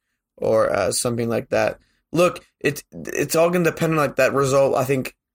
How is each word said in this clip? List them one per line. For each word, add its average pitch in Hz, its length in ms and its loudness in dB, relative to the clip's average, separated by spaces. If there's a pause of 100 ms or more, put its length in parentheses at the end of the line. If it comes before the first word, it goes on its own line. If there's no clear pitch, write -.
(360)
or, 107 360 2
uh, 98 180 0
something 117 380 -2
like 113 220 -4
that. 107 280 0 (340)
Look, 170 340 0 (140)
it's, 143 220 -2 (100)
it's - 440 -4
all 170 140 4
gonna 180 140 0
depend 160 280 0
on, 160 60 0
like, 143 180 -2
that 127 160 2
result. 139 420 2
I 131 100 0
think 131 300 -4 (200)